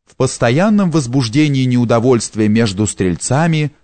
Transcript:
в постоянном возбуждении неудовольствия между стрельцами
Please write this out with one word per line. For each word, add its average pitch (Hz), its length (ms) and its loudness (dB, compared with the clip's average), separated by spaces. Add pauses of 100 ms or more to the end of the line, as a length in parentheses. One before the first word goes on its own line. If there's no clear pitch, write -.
в - 100 -20
постоянном 170 760 0
возбуждении 135 760 0
неудовольствия 117 840 0
между 107 380 0
стрельцами 147 880 -2 (120)